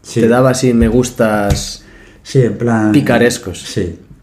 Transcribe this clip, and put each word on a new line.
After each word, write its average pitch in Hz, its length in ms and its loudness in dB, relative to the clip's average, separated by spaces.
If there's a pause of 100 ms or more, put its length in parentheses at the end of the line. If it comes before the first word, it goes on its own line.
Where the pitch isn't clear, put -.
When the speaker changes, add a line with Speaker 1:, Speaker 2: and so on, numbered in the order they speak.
Speaker 1:
Sí. - 200 -4
Speaker 2:
Te 113 60 4
daba 127 220 4
así 123 240 0
me 117 140 4
gustas 107 960 -2 (400)
Speaker 1:
Sí, - 180 0
en 104 160 -2
plan 113 340 0
Speaker 2:
picarescos. 117 680 0
Speaker 1:
Sí. 87 380 -8 (240)